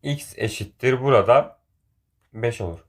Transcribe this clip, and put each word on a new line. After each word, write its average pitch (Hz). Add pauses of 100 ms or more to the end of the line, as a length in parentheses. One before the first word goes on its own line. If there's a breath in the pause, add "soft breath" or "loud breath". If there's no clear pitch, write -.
X 143
eşittir 123
buradan 127 (760)
beş 113
olur. 85